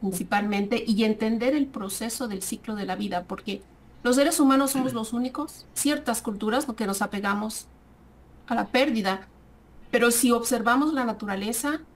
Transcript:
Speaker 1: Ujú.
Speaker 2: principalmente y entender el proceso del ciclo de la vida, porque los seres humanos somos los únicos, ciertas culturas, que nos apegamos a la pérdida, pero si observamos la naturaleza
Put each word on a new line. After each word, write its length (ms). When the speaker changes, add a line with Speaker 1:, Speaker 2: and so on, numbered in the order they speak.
Speaker 1:
Ujú. 200
Speaker 2:
principalmente 560
y 180
entender 520
el 160
proceso 560
del 140
ciclo 340
de 100
la 100
vida, 320
porque 400
los 120
seres 240
humanos 320
somos 220
los 200
únicos, 600
ciertas 460
culturas, 440
que 100
nos 140
apegamos 680
a 80
la 160
pérdida, 600
pero 200
si 200
observamos 640
la 120
naturaleza 920